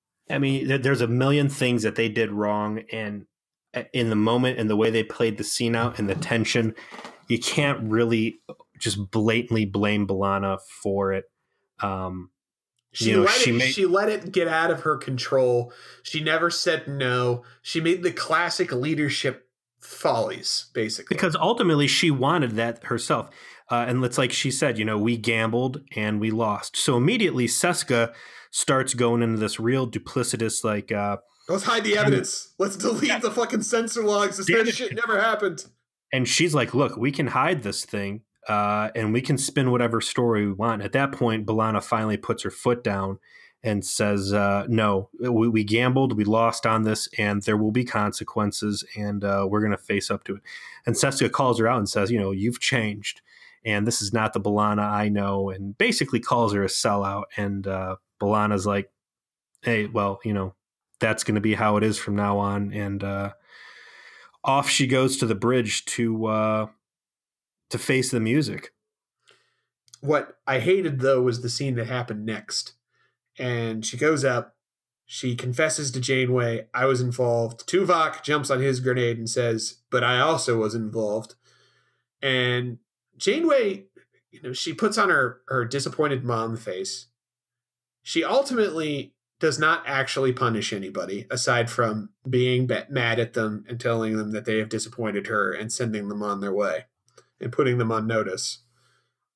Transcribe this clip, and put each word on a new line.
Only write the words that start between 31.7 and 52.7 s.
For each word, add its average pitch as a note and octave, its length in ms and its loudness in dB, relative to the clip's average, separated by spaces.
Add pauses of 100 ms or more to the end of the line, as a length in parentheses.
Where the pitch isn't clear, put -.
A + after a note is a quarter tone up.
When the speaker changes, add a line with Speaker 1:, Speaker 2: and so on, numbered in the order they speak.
Speaker 2:
the G#3+ 120 0
Speaker 1:
And G#3 120 4
Speaker 2:
evidence. - 500 -2
Let's G3 180 0
delete A#3+ 320 -2
Speaker 1:
Yeah. G#3 100 0
Speaker 2:
the A3 120 -2
fucking A3+ 320 -2
sensor A#3 400 -2
logs. G3+ 340 2
This F#3+ 100 -6
Speaker 1:
Damn A3+ 220 4
it. A#3 60 0
Speaker 2:
shit B3 200 -6
never A3+ 260 0
happened. G#3 440 0 (480)
Speaker 1:
And B2+ 160 0
she's D#3+ 260 2
like, A#2+ 200 0
"Look, C3+ 220 2
we A#2+ 140 0
can D3 180 -2
hide D3 340 0
this G2+ 220 -6
thing, G2+ 380 -6 (260)
uh, G#2 460 0
and A2 180 0
we B2 80 4
can C3 180 0
spin C3+ 320 0
whatever A#2+ 300 2
story A2+ 460 2
we G2+ 60 0
want." A2 300 -2
At G2+ 100 -4
that C3+ 200 0
point, A2 340 0
B'Elanna A2 360 2
finally A2 340 0
puts - 260 -4
her G2 80 -4
foot A#2+ 340 -2
down G2 340 -2 (440)
and G#2 220 -2
says, G2+ 480 0
uh, G2+ 360 2
"No, G#2 500 2
we, A#2+ 300 2
we A2 160 2
gambled, B2 520 2
we G#2 80 2
lost A2 400 2
on A2+ 180 4
this, A2 260 0 (100)
and G#2 240 0
there G#2+ 140 2
will G#2+ 160 2
be B2 120 2
consequences, G#2 1000 -2 (120)
and, G#2 280 -4
uh, G2 260 0
we're G#2+ 100 2
gonna G#2 160 2
face - 340 -2
up G2+ 140 -4
to G2+ 120 -8
it." - 60 -18 (440)
And A#2 80 0
Seska C3+ 360 2
calls B2 280 2
her A2+ 80 4
out A#2+ 120 2
and G2+ 100 -2
says, G#2 220 0
you A2+ 100 2
know, G2 100 0
"You've G#2 300 -2
changed, G#2 600 -2 (440)